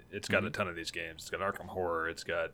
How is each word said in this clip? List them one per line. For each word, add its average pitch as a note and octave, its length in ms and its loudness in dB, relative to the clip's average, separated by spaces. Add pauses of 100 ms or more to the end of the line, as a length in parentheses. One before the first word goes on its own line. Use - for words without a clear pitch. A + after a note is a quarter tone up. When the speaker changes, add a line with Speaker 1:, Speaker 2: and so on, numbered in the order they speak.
(100)
Speaker 1:
it's G2+ 180 -4
got G2+ 140 6
a F#2 40 0
Speaker 2:
Mm-hmm. E2 60 0
Speaker 1:
ton G2 160 0
of E2+ 80 -4
these E2 140 -4
games. E2 320 -6
It's - 80 -10
got E2+ 100 0
Arkham G2 280 0
Horror, E2+ 400 2
it's E2 160 -4
got E2 300 0